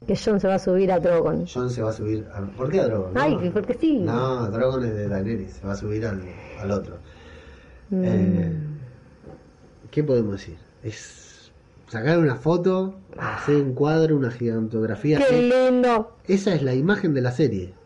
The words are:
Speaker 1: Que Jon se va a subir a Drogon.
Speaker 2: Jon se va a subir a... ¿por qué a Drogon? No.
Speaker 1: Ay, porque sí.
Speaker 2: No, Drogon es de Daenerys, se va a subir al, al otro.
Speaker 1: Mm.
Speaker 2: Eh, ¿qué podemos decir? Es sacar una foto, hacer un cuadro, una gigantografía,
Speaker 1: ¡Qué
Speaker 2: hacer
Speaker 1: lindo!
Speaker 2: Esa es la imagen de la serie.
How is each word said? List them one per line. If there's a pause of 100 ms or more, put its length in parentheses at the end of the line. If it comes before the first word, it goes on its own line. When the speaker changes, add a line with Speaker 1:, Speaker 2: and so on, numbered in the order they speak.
Speaker 1:
Que
Jon
se
va
a
subir
a
Drogon.
Speaker 2:
Jon
se
va
a
subir
a...
¿por
qué
a
Drogon?
No.
Speaker 1:
Ay,
porque
sí.
Speaker 2:
No,
Drogon
es
de
Daenerys,
se
va
a
subir
al, (380)
al
otro. (920)
Speaker 1:
Mm.
Speaker 2:
Eh, (1400)
¿qué
podemos
decir? (280)
Es (360)
sacar
una
foto, (220)
hacer
un
cuadro,
una
gigantografía,
Speaker 1:
¡Qué
Speaker 2:
hacer (280)
Speaker 1:
lindo! (160)
Speaker 2:
Esa
es
la
imagen
de
la
serie. (120)